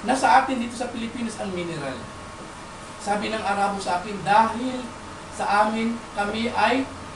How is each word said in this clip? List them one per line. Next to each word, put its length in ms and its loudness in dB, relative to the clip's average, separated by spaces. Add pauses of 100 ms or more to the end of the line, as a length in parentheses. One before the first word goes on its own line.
Nasa 400 6
atin 160 -2
dito 160 -4
sa 160 -4
Pilipinas 480 -6
ang 160 -4
mineral. 400 -4 (1040)
Sabi 320 0
ng 120 -2
Arabo 360 2
sa 200 0
akin, 240 -6
"Dahil 600 4 (520)
sa 320 4
amin, 280 0 (200)
kami 360 0
ay 320 4 (320)